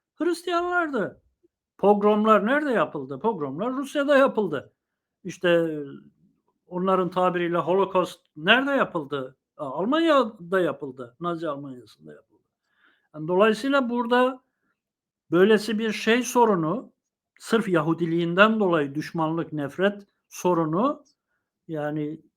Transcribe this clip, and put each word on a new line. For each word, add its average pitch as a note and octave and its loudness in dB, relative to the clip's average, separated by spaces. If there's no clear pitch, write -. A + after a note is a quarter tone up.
Hristiyanlardı. E4+ -4
Pogromlar G#3 4
nerede C#4+ 0
yapıldı? C#3+ -4
Pogromlar F#3 -4
Rusya'da C#4 0
yapıldı. G3 0
İşte, F3 -4
e, D#3+ 0
onların F3+ 0
tabiriyle F3 0
Holocaust F3+ 0
nerede A#3 2
yapıldı? D3 -4
A-, D3+ -10
Almanya'da G#3 0
yapıldı. C3+ -4
Nazi E3+ -6
Almanya'sında B2+ -14
yapıldı. - -20
Yani D#3 -8
dolayısıyla A3 2
burada B3 0
böylesi G#3 4
bir A3+ -2
şey A3+ 0
sorunu, G#3+ 0
sırf A3 0
Yahudiliğinden E3+ 2
dolayı D#3 0
düşmanlık, D#3+ -4
nefret F3 -4
sorunu, F3 -2
yani D3+ -6